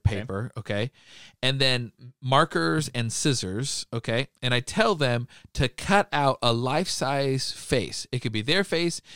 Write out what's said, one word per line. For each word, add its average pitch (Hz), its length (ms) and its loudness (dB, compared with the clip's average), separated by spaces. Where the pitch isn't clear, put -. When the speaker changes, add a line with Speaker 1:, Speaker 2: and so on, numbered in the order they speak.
Speaker 1:
Okay. 104 160 2
Speaker 2:
paper, 110 360 -6
okay? 110 320 -2
And 135 160 2
then 127 320 0
markers 156 720 2
and 117 160 0
scissors, 117 840 -2
okay? 117 360 -2
And 123 120 0
I 123 80 4
tell 214 340 0
them 123 320 0
to - 140 0
cut - 440 2
out 143 300 2
a 120 100 4
life-size 135 1000 0
face. - 600 -4
It 123 80 -2
could 117 120 -4
be 110 100 -2
their 165 220 2
face. 170 380 -2